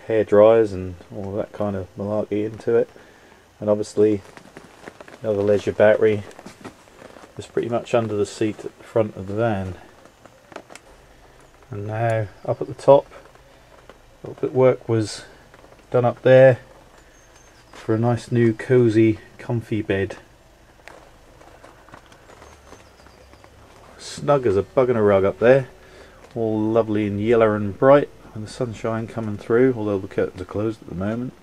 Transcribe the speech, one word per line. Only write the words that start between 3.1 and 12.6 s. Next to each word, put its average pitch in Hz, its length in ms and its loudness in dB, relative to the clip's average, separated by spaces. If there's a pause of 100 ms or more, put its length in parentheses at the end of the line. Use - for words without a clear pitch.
And 107 120 -2
obviously 104 500 0 (1040)
another 104 200 -2
leisure 101 300 0
battery 107 500 2 (1160)
is - 80 -14
pretty - 240 -4
much 117 240 -4
under 113 200 -2
the 104 120 -2
seat - 400 -6
at - 100 -20
the - 80 -20
front 107 320 -2
of 95 100 -12
the 101 100 -10
van. 98 400 -4 (1900)
And 101 160 -12
now 110 420 -4 (160)
up - 160 -4